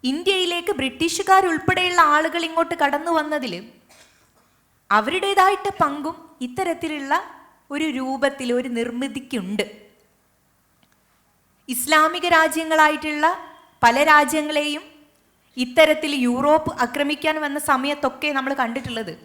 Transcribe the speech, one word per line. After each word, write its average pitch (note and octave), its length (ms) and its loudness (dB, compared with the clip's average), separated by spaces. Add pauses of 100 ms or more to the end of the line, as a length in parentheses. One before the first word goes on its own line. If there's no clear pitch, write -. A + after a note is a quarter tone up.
ഇന്ത്യയിലേക്ക് F4 760 -2
ബ്രിട്ടീഷുകാരുൾപ്പെടെയുള്ള F4+ 1200 2 (140)
ആളുകൾ D#4+ 340 0
ഇങ്ങോട്ട് E4 340 -2
കടന്നു D4 360 0
വന്നതിൽ D4 360 -4 (1400)
അവരുടേതായിട്ട് F#4+ 800 2 (100)
പങ്കും D4+ 360 -2 (300)
ഇത്തരത്തിലുള്ള D#4 680 -4 (640)
ഒരു D4+ 120 -2 (120)
രൂപത്തിൽ, C4 500 -2 (100)
ഒരു B3+ 100 -4 (100)
നിർമ്മിതിക്കുണ്ട്. A#3+ 840 -4 (2000)
ഇസ്ലാമിക D#4 580 2 (100)
രാജ്യങ്ങളായിട്ടുള്ള D#4 880 2 (580)
പല A#3+ 120 6 (160)
രാജ്യങ്ങളെയും D4+ 720 2 (720)
ഇത്തരത്തിൽ D4+ 560 2 (140)
യൂറോപ്പ് D4 440 2 (140)
ആക്രമിക്കാൻ D4 600 -2
വന്ന C#4+ 140 -4 (120)
സമയത്തൊക്കെ C#4+ 580 -2 (100)
നമ്മൾ C4 140 -4 (100)
കണ്ടിട്ടുള്ളത് A#3 500 -6 (120)